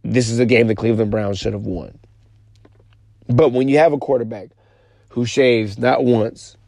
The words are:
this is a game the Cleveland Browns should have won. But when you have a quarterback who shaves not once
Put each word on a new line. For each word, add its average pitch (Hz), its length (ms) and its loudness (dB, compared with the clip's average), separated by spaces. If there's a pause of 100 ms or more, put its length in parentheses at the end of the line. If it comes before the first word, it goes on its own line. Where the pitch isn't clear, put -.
this 117 280 -2
is 117 80 -2
a 123 80 2
game 113 220 4
the 110 60 0
Cleveland 110 360 -2
Browns 101 280 -4
should 104 140 -6
have 104 140 -10
won. 85 320 -10 (1300)
But 131 220 4
when 127 180 -2
you 139 100 2
have 156 140 6
a 143 60 -2
quarterback 113 500 -4 (600)
who 120 160 -4
shaves 113 520 0
not 127 260 0
once 117 520 -2 (120)